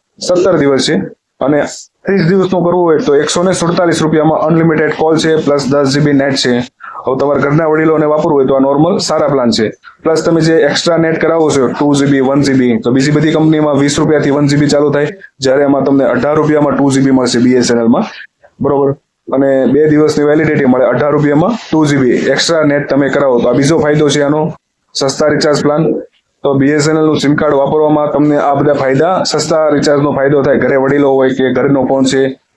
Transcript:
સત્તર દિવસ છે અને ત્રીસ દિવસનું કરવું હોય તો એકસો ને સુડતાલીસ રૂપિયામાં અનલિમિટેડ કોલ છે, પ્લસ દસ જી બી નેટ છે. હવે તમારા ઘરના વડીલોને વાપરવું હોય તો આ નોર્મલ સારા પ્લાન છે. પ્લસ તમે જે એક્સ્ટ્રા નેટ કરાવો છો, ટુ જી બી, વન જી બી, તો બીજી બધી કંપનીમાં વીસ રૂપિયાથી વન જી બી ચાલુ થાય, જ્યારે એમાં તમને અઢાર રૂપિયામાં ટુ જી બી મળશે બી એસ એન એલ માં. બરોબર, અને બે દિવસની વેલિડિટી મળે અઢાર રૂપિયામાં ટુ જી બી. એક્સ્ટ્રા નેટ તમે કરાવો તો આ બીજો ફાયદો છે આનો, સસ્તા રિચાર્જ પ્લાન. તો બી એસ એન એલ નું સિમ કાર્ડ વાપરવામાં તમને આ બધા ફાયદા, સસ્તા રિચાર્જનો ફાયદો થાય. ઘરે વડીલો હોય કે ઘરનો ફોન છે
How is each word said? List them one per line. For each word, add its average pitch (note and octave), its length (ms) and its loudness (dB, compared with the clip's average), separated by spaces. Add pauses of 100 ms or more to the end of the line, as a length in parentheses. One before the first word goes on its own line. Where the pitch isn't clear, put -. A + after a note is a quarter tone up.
(180)
સત્તર F3+ 380 0
દિવસ C3+ 320 0
છે D#3 60 -2 (460)
અને C#3+ 220 0 (440)
ત્રીસ F#3+ 200 0
દિવસનું F#3 380 0
કરવું F3 200 0
હોય D#3+ 140 2
તો C#3+ 160 0
એકસો D3+ 280 0
ને F#3 100 0
સુડતાલીસ E3+ 500 0
રૂપિયામાં D#3 360 0
અનલિમિટેડ D#3+ 600 0
કોલ D#3+ 180 0
છે, D#3+ 200 0
પ્લસ C#3 340 -2
દસ C#3 240 0
જી C#3+ 60 0
બી D3 120 2
નેટ C#3 220 0
છે. B2 280 -2 (440)
હવે B2+ 100 -2
તમારા C#3 240 0
ઘરના D3+ 260 0
વડીલોને D#3 400 0
વાપરવું D3+ 260 0
હોય C#3 140 2
તો C3+ 80 0
આ C3+ 40 2
નોર્મલ C#3+ 400 2
સારા D#3 300 -2
પ્લાન C3 220 0
છે. G#2+ 200 -2 (320)
પ્લસ D#3+ 220 -2
તમે E3 160 0
જે D#3+ 160 2
એક્સ્ટ્રા D3 400 0
નેટ D#3+ 240 -2
કરાવો D#3+ 300 0
છો, C3 180 0
ટુ D3 260 -2
જી C#3 120 0
બી, C#3 140 2
વન C3+ 220 0
જી C#3 100 0
બી, B2 240 2
તો A2+ 140 -4
બીજી C3+ 220 0
બધી D3+ 200 0
કંપનીમાં D3+ 460 0
વીસ C#3+ 200 -2
રૂપિયાથી D3 320 0
વન D3 160 0
જી C#3+ 100 0
બી D3 100 2
ચાલુ C#3+ 240 0
થાય, C#3+ 180 -2 (320)
જ્યારે C3 220 0
એમાં C#3 220 0
તમને C#3 200 2
અઢાર B2+ 320 -2
રૂપિયામાં D3 400 0
ટુ C#3 140 0
જી C3+ 100 0
બી C3+ 100 2
મળશે B2+ 280 0
બી B2 160 2
એસ B2 160 0
એન A#2+ 80 0
એલ A#2 80 0
માં. D3+ 180 2 (560)
બરોબર, C#3 320 0 (400)
અને C3+ 340 0
બે C#3+ 220 2
દિવસની D3+ 360 2
વેલિડિટી D3+ 400 0
મળે B2+ 200 2
અઢાર C3+ 280 0
રૂપિયામાં D3 380 0 (200)
ટુ D#3 160 2
જી C#3+ 100 0
બી. C3 140 2
એક્સ્ટ્રા C#3+ 520 0
નેટ C#3+ 260 0
તમે C#3 200 0
કરાવો C3+ 300 0
તો A#2 100 0
આ B2 40 2
બીજો C#3 260 2
ફાયદો D3+ 300 0
છે C#3+ 140 0
આનો, D#3 300 -2 (420)
સસ્તા C#3 320 -2
રિચાર્જ D3 360 0
પ્લાન. D3 320 0 (480)
તો C#3+ 120 0
બી C3+ 120 2
એસ D3 220 0
એન D#3 80 0
એલ D#3 60 0
નું D#3 140 2
સિમ C#3 180 0
કાર્ડ D3+ 200 0
વાપરવામાં D3 580 0
તમને D3 240 0
આ C#3+ 180 0
બધા C#3+ 180 0
ફાયદા, C#3 500 0
સસ્તા D#3 460 0
રિચાર્જનો D3 440 0
ફાયદો C#3 300 2
થાય. C3+ 160 2
ઘરે B2+ 180 0
વડીલો C3+ 340 2
હોય C3+ 200 2
કે C3 220 0
ઘરનો C3+ 320 0
ફોન C3+ 200 0
છે C3+ 240 0 (280)